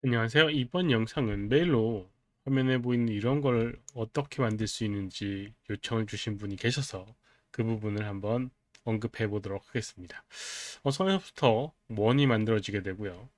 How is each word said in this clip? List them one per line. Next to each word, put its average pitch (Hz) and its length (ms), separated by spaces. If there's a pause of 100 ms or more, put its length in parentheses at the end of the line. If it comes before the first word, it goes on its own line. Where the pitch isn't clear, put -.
안녕하세요. 123 460
이번 151 400
영상은 110 580
메일로 117 580 (360)
화면에 131 340
보이는 120 300
이런 113 340
걸 117 340 (200)
어떻게 127 440
만들 110 280
수 - 180
있는지 101 680 (160)
요청을 110 380
주신 104 320
분이 101 200
계셔서 113 500 (420)
그 - 140
부분을 107 420
한번 107 460 (320)
언급해 110 440
보도록 101 400
하겠습니다. - 560 (600)
어, 139 80
선에서부터 156 840 (160)
원이 117 380
만들어지게 107 560
되고요. 98 540